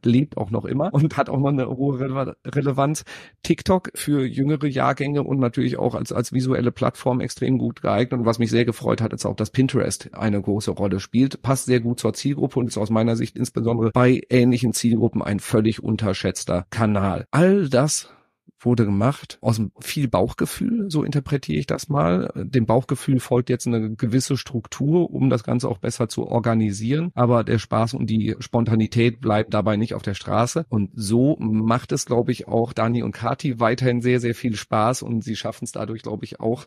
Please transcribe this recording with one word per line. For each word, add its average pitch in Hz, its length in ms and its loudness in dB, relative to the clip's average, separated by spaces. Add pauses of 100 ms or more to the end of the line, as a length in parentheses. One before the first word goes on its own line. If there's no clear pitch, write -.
lebt 127 320 4
auch 104 160 -6
noch 107 140 -2
immer 143 280 -2
und 143 220 2
hat 139 140 0
auch 139 100 -2
noch 139 80 2
eine 131 220 0
hohe 131 280 -2
Rele-, 131 380 -4 (100)
Relevanz. 139 600 -2 (380)
TikTok - 520 0
für 143 300 0
jüngere 139 420 0
Jahrgänge 139 560 0
und 139 160 0
natürlich 127 400 0
auch 117 160 0
als, - 160 -6
als - 220 -2
visuelle 127 400 0
Plattform 123 480 -2
extrem 127 360 0
gut 117 240 -4
geeignet. 120 380 0
Und 113 60 -2
was 113 120 2
mich 117 140 0
sehr 117 140 4
gefreut 117 360 0
hat, 110 120 -2
ist - 120 -6
auch, 101 140 -2
dass 107 120 -4
Pinterest - 640 0
eine 101 260 0
große 101 300 -2
Rolle 98 280 -2
spielt, 131 420 0
passt 131 240 0
sehr 127 140 4
gut 117 200 -2
zur 110 140 0
Zielgruppe 139 460 -2
und 120 80 0
ist 110 100 -6
aus 104 120 -2
meiner 113 260 2
Sicht 117 220 -4
insbesondere 117 540 0
bei 127 380 4
ähnlichen 123 440 4
Zielgruppen 113 480 2
ein 104 180 -2
völlig 110 420 0
unterschätzter 98 880 -2
Kanal. 104 600 0
All 180 380 4
das 131 400 2 (520)
wurde 120 220 4
gemacht 101 560 0
aus 117 160 2
dem 110 240 -2
viel 139 300 -2
Bauchgefühl, 139 800 0
so 156 140 0
interpretiere 147 560 -2
ich 139 60 -4
das - 220 -4
mal. 90 480 2
Dem 120 300 0
Bauchgefühl 127 560 0
folgt 123 280 0
jetzt 127 180 -2
eine 110 280 -2
gewisse 127 400 0
Struktur, - 760 -2
um 131 180 2
das 123 160 0
Ganze 123 240 -2
auch - 80 -4
besser - 320 -4
zu - 180 -4
organisieren. 113 840 0
Aber 120 320 2
der 120 120 2
Spaß 113 360 0
und 120 160 -2
die 110 300 0
Spontanität 117 840 2
bleibt 110 320 0
dabei 107 240 2
nicht 113 160 -2
auf - 80 -6
der 104 120 -4
Straße. 113 540 -2
Und 104 260 0
so 120 460 2
macht 110 540 0
es, - 120 -4
glaube 123 280 0
ich, - 160 -8
auch 113 240 0
Dani 117 280 0
und 120 120 -4
Kathi 120 480 -4
weiterhin 120 400 2
sehr, 123 180 2
sehr 117 160 -2
viel 110 220 -4
Spaß. 110 460 0
Und 113 200 -4
sie 110 140 -6
schaffen - 260 -8
es - 80 -10
dadurch, 110 300 -8
glaube 107 240 -8
ich, - 160 -14
auch 117 260 -2